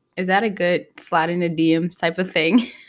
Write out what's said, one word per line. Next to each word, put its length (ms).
is 100
that 160
a 60
good 380
slide 300
in 120
the 80
D 280
Ms 180
type 240
of 120
thing? 360